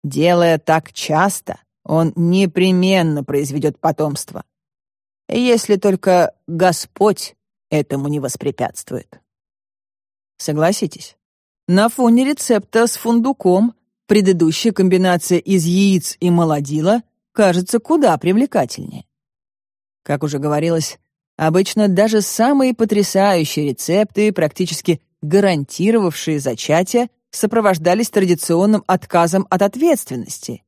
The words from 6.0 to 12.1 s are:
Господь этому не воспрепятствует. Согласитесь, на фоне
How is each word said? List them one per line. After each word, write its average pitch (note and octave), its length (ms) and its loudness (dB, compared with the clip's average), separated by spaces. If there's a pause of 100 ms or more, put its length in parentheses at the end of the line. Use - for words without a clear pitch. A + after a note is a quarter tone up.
Господь F3+ 880 -2 (360)
этому C#3+ 360 -4
не D3 120 -4
воспрепятствует. - 1000 -8 (1160)
Согласитесь, D#3+ 800 -4 (500)
на G3 220 2
фоне A#3+ 360 2